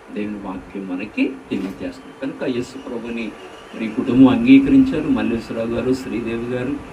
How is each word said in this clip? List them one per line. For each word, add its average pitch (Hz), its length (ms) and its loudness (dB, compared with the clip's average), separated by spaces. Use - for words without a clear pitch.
దేవుని 104 300 -6
వాక్యం 95 440 -10
మనకి 104 360 -4
తెలియజేస్తుంది. - 720 -8
కనుక 123 340 -6
యేసు 120 220 -8
ప్రభుని 117 480 -8
మరి 113 140 -6
కుటుంబం 127 400 6
అంగీకరించారు. 135 800 6
మల్లేశ్వరరావు 113 600 -2
గారు, 127 260 0
శ్రీదేవి 117 600 -6
గారు 123 200 -4